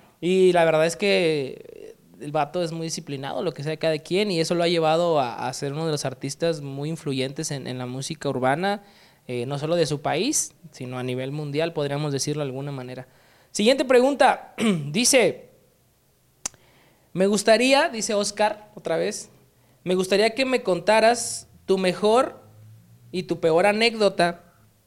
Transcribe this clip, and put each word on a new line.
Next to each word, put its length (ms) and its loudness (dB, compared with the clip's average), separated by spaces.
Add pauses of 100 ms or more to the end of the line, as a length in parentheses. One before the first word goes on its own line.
(220)
Y 320 4
la 120 6
verdad 220 4
es 80 -4
que 1000 -2 (240)
el 120 -10
vato 320 -2
es 80 -4
muy 160 -8
disciplinado, 560 -8
lo 100 -4
que 100 -10
sea 80 -6
de 80 -6
cada 200 0
quien, 320 -2
y 80 0
eso 160 0
lo 80 0
ha 40 2
llevado 520 2
a, 280 -4
a 60 -6
ser 200 -6
uno 120 -4
de 60 -2
los 140 -2
artistas 560 -4
muy 280 -8
influyentes 600 -6
en, 160 -8
en 120 -8
la 80 -8
música 420 -8
urbana, 540 0 (440)
eh, 200 -6
no 100 -4
solo 180 -2
de 120 2
su 140 -4
país, 520 -2 (180)
sino 280 -10
a 40 -6
nivel 280 -6
mundial, 420 -4
podríamos 380 -2
decirlo 320 -4
de 60 -6
alguna 220 -8
manera. 360 -12 (440)
Siguiente 340 2
pregunta. 680 4 (200)
<clears throat> 180 -4
Dice, 580 2 (1600)
"Me 140 2
gustaría", 640 4
dice 240 -4
Oscar, 640 -2
otra 220 -4
vez, 320 -4 (540)
"me 120 0
gustaría 400 2
que 100 0
me 180 0
contaras 840 2 (180)
tu 120 2
mejor 640 2 (720)
y 120 -4
tu 160 -4
peor 260 4
anécdota 800 2 (420)